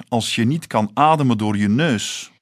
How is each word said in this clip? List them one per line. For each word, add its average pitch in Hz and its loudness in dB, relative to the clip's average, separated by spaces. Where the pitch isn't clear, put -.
als - -2
je 113 0
niet 156 -2
kan 107 -2
ademen 143 2
door 107 -2
je 101 0
neus? 123 -2